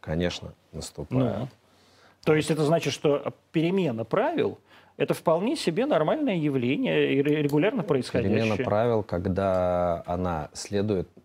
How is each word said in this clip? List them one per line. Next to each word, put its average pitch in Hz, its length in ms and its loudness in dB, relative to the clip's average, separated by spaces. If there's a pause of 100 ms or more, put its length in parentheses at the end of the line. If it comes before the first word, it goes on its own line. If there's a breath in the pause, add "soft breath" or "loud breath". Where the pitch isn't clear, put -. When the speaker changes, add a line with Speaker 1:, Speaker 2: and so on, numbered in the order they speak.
Speaker 1:
конечно, 82 520 -4 (200)
наступают. 110 680 -4
Speaker 2:
Ну. 131 80 -8 (760 soft breath)
То 156 140 4
есть 151 120 0
это 156 140 0
значит, 151 300 2
что 143 400 0 (180)
перемена 160 540 0
правил — 247 560 0 (360 soft breath)
это - 160 0
вполне 180 440 0
себе 214 300 -2
нормальное 214 500 0
явление 147 800 0
и 135 60 4
ре-, 151 220 2
регулярно 151 400 2
происходящее. 123 500 0
Speaker 1:
Перемена 110 320 2
правил, 110 380 2
когда 90 1040 0
она 87 460 -4
следует 101 560 -2 (160)